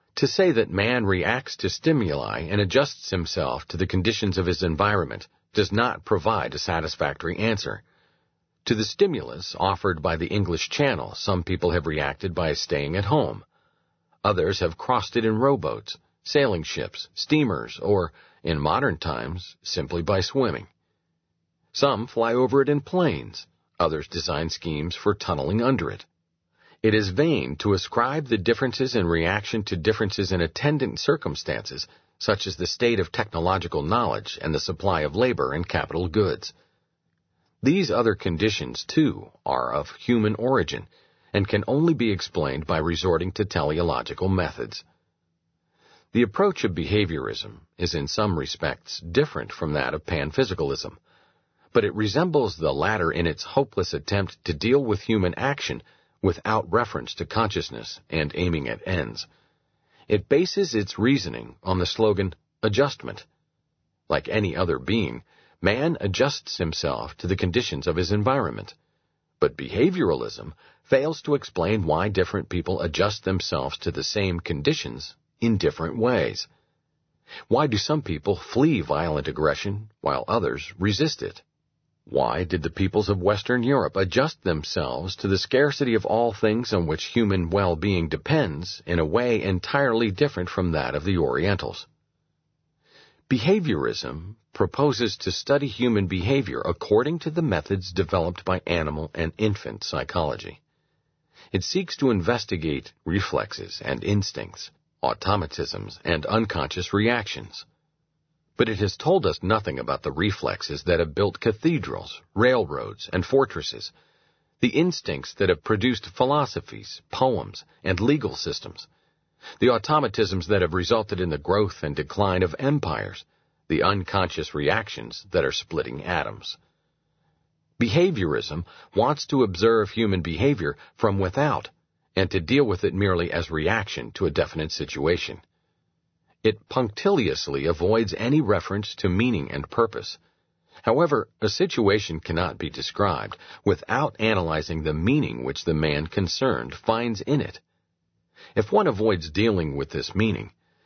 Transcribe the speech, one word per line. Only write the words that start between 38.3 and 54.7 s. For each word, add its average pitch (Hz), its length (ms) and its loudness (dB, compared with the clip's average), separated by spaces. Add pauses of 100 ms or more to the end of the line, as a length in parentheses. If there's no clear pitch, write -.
too, 104 440 2 (160)
are 62 280 0
of 76 180 -2
human 107 440 2
origin 113 520 0 (460)
and 98 140 4
can 104 200 2
only 156 260 4
be 117 180 2
explained 80 540 -2
by 80 120 0
resorting 82 560 0
to 104 120 0
teleological 82 840 0
methods. 76 540 -2 (1300)
The 117 80 4
approach 185 420 2
of 101 80 0
behaviorism 73 880 -2 (180)
is 87 160 -2
in 73 140 -2
some 98 320 0
respects - 600 -6
different 82 520 0
from 78 220 -4
that 67 200 0
of 78 120 -6
panphysicalism, 76 920 -2 (800)
but 117 100 6
it 104 100 0
resembles 123 600 2
the 78 180 0
latter 85 380 0
in 82 160 0
its 76 160 -4
hopeless - 500 -2
attempt 95 520 -4
to 87 80 -2
deal 120 300 2